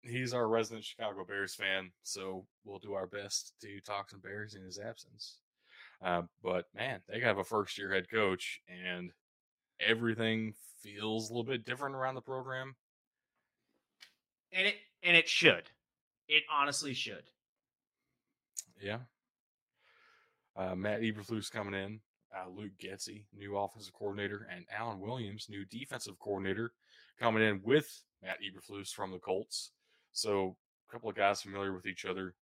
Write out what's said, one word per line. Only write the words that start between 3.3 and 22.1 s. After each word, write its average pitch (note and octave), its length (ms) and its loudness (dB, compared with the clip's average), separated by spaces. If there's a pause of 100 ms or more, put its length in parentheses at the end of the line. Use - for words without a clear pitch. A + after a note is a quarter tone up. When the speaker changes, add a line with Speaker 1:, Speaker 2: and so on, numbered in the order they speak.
Speaker 1:
to G2+ 200 -14
talk G2+ 280 -6
some G2+ 100 -18
Bears G#2 360 -10
in F#2+ 80 -14
his F#2 160 -12
absence. A2+ 580 -12 (680)
Uh, F2 200 2 (180)
but, F2+ 320 0
man, A2+ 340 -4
they G#2+ 120 -4
have A2+ 180 4
a F#2+ 60 0
first-year G2 500 0
head F#2+ 160 2
coach, G2+ 580 2
and F2+ 440 -6 (680)
everything A2 760 4 (280)
feels A2 480 -2
a A#2 40 -6
little A#2+ 100 0
bit A#2+ 220 -2
different C3+ 300 -4
around C3 200 -2
the B2+ 60 -6
program. C3 540 -6 (1800)
Speaker 2:
And F#3+ 160 4
it, G#3 80 2 (280)
and F3 120 8
it E3 140 10
should. A2 400 8 (580)
It D#3 240 6
honestly C#3+ 440 2
should. F#2+ 280 -6 (1600)
Speaker 1:
Yeah. G#2 180 -4 (1600)
Uh, F#2 180 -2
Matt G#2 280 0
Eberflus G#2+ 500 -2
coming G2+ 240 -4
in. G2+ 240 -6 (360)